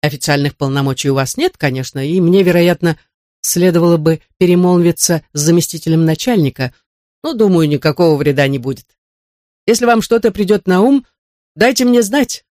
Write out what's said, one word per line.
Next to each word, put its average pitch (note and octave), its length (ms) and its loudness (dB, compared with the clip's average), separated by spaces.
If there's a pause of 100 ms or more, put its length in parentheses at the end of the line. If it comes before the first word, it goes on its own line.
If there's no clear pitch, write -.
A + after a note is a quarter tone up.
Официальных C#3+ 540 -4
полномочий C#3 540 -4
у C3+ 60 0
вас C3+ 220 -4
нет, F4 200 -4
конечно, C3 480 -6
и F3 160 0
мне, F3+ 220 2
вероятно, F3 540 0 (440)
следовало E3+ 560 2
бы D#3 240 -2 (160)
перемолвиться F3 880 0 (100)
с D3+ 60 -10
заместителем D#3+ 680 0
начальника, D#3+ 680 -2 (500)
но, D#4+ 100 -6
думаю, F#3+ 340 2
никакого D3+ 500 0
вреда C#3+ 300 0
не C#3 120 -4
будет. B2+ 260 -10 (800)
Если A#3 200 0
вам A3 160 2
что-то A3+ 300 0
придет G3 360 -2
на F#3 140 2
ум, C4+ 260 2 (480)
дайте A#3+ 300 0
мне A#3+ 180 4
знать. A#3+ 420 -4 (100)